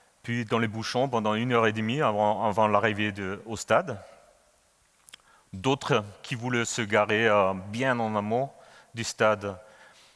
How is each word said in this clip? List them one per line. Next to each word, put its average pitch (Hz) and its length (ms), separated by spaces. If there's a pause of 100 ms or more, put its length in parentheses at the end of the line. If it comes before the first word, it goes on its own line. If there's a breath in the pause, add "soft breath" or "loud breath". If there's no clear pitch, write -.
(240 loud breath)
puis 120 220
dans 117 120
les 113 120
bouchons 113 400
pendant 110 240
une 117 180
heure 117 160
et 107 60
demie 110 280
avant, 107 460
avant 110 200
l'arrivée 107 440
de, 98 340
au 110 120
stade. 117 440 (1500 soft breath)
D'autres 113 540 (180)
qui - 120
voulaient 120 280
se - 180
garer, 107 460
euh, 101 260
bien 113 460
en 110 160
amont 113 340 (440 loud breath)
du 117 100
stade, 101 540 (580 loud breath)